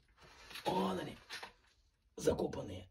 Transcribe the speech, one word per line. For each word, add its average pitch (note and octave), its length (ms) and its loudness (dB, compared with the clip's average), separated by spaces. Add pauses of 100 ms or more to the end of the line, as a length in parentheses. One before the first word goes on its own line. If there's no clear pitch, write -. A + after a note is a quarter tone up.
(680)
Вон F#3 320 2
они. - 180 -6 (1000)
Закопанные. - 760 2